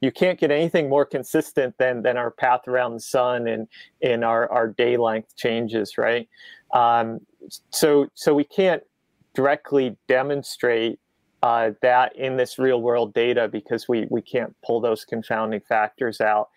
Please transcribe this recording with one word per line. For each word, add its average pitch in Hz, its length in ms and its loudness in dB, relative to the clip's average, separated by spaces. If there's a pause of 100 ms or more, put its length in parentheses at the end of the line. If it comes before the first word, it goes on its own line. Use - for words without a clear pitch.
You 135 100 0
can't 180 280 0
get 147 120 2
anything 156 380 0
more 139 160 2
consistent 135 760 -2
than, 123 240 0
than 123 140 0
our 120 120 -2
path 127 380 -2
around 123 260 0
the 110 60 -12
sun 123 480 -2
and, 113 200 -4 (360)
and 117 200 0
our, 117 280 0
our 117 160 2
day 120 300 0
length 113 400 -2
changes, 113 600 -4
right? 117 320 0 (440)
Um, 117 480 2 (500)
so, 147 420 2
so 151 220 0
we 147 80 2
can't 180 400 0 (500)
directly 135 640 0 (100)
demonstrate, 127 920 0 (420)
uh, 117 300 2 (100)
that 127 340 4
in 131 220 -4
this 123 220 -2
real 127 220 2
world 117 320 0
data 117 340 2
because 110 400 -6
we, 117 220 0
we 117 120 -2
can't 117 420 -6
pull 117 180 -2
those 113 240 -2
confounding 110 560 -4
factors 110 600 -2
out. 107 340 0